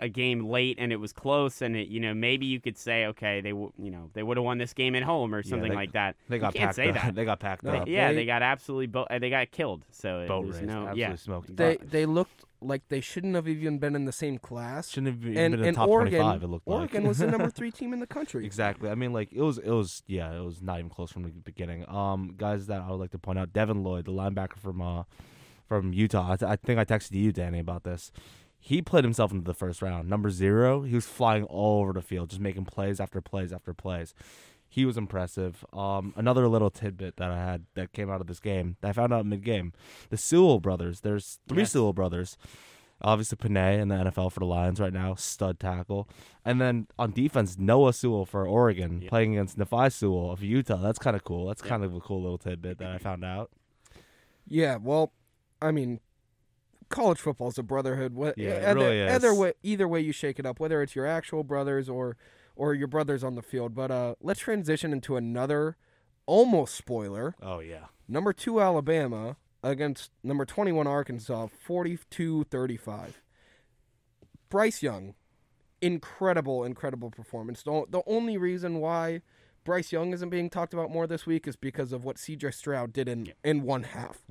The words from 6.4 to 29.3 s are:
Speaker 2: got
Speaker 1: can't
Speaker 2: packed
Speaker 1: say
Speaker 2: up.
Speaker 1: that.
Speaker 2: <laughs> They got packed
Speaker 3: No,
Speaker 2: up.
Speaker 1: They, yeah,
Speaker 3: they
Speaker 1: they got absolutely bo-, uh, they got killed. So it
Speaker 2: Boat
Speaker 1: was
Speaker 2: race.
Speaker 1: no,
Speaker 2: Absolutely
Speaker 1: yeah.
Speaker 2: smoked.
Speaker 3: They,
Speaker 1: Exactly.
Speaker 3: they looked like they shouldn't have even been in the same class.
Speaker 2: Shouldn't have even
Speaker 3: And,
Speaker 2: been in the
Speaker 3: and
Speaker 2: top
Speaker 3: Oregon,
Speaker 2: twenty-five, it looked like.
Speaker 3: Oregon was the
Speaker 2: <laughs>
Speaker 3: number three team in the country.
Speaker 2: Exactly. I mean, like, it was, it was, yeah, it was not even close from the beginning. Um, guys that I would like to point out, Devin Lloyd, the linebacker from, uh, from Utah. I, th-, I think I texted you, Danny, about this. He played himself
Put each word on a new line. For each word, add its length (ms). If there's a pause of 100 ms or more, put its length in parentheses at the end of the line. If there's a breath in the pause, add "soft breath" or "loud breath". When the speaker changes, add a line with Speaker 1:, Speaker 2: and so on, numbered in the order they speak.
Speaker 2:
got 120
Speaker 1:
can't 140
Speaker 2:
packed 100
Speaker 1:
say 120
Speaker 2:
up. 60
Speaker 1:
that. 200
Speaker 2:
<laughs> 0
They 100
got 160
packed 220
Speaker 3:
No, 120
Speaker 2:
up. 120
Speaker 1:
They, 40
yeah, 180
Speaker 3:
they 60
Speaker 1:
they 100
got 160
absolutely 460
bo-, 220
uh, 100
they 100
got 220
killed. 400
So 300
it 80
Speaker 2:
Boat 160
Speaker 1:
was 120
Speaker 2:
race. 80
Speaker 1:
no, 80 (140)
Speaker 2:
Absolutely 140
Speaker 1:
yeah. 140
Speaker 2:
smoked. 420
Speaker 3:
They, 160
Speaker 1:
Exactly. 160
Speaker 3:
they 160
looked 400 (140)
like 300
they 120
shouldn't 340
have 120
even 300
been 180
in 100
the 60
same 280
class. 500
Speaker 2:
Shouldn't 240
have 100
even 140
Speaker 3:
And, 140
Speaker 2:
been 20
in 80
the 60
Speaker 3:
and 100
Speaker 2:
top 120
Speaker 3:
Oregon, 320
Speaker 2:
twenty-five, 200
it 60
looked 200
like. 80
Speaker 3:
Oregon 320
was 120
the 80
Speaker 2:
<laughs> 40
Speaker 3:
number 200
three 200
team 220
in 60
the 80
country. 400
Speaker 2:
Exactly. 420
I 60
mean, 180
like, 180
it 120
was, 160
it 100
was, 380
yeah, 280
it 80
was 160
not 200
even 100
close 220
from 100
the 80
beginning. 580
Um, 480
guys 300
that 160
I 80
would 100
like 120
to 80
point 180
out, 160
Devin 300
Lloyd, 220
the 60
linebacker 460
from, 240
uh, 220 (640 loud breath)
from 260
Utah. 380
I, 40
th-, 140
I 60
think 240
I 60
texted 280
you, 180
Danny, 280
about 240
this. 280 (460 loud breath)
He 240
played 220
himself 280